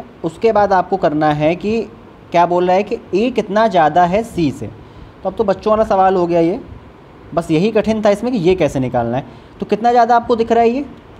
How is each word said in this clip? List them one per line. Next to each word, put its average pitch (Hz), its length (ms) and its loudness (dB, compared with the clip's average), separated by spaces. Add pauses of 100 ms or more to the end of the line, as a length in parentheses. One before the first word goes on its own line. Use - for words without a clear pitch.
(240)
उसके 220 280 -2
बाद 208 220 2
आपको 185 240 0
करना 156 340 0
है 151 240 0
कि 214 240 -4 (520)
क्या 170 140 4
बोल 175 200 0
रहा 180 100 2
है 202 60 2
कि - 160 -6 (180)
ए 233 160 0
कितना 214 360 0
ज़्यादा 170 380 2
है 196 180 0
सी 170 280 -2
से। - 140 -12 (560)
तो 190 60 -6
अब 185 60 -6
तो 220 100 -2
बच्चों 196 260 -2
वाला 214 160 2
सवाल 190 300 2
हो 175 100 2
गया 170 140 0
ये, 170 200 0 (720)
बस 170 160 -2
यही 170 220 2
कठिन 214 300 0
था 214 80 4
इसमें 226 220 -2
कि 254 80 -2
ये 180 160 2
कैसे 147 240 0
निकालना 120 360 -2
है। 143 80 -4 (360)
तो 196 60 -6
कितना 214 240 0
ज़्यादा 240 260 4
आपको 240 200 0
दिख 233 160 -2
रहा 233 100 4
है 233 80 4
ये? 277 140 -4 (360)